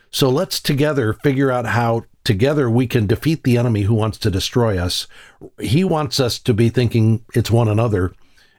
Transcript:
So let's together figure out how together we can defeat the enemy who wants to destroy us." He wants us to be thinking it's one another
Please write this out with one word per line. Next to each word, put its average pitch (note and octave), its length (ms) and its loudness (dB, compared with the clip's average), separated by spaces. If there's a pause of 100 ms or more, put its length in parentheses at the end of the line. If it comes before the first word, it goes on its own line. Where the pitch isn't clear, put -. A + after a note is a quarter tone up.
(100)
So - 180 2
let's D3 320 -2
together C#3 540 0
figure C#3 360 0
out B2 160 -2
how A#2 360 0 (220)
together C3 460 0
we A#2+ 160 2
can A2+ 200 0
defeat D3+ 380 -2
the B2 120 2
enemy A#2+ 260 0
who G#2 120 0
wants G#2+ 240 -2
to A2 120 -2
destroy G#2 460 -2
us." F2 300 -4 (520)
He G#2 260 0
wants D#3 360 -2
us A#2+ 200 -2
to - 120 -2
be A#2 160 4
thinking A2+ 560 2 (100)
it's A#2 160 0
one A#2 180 2
another G#2 440 0 (460)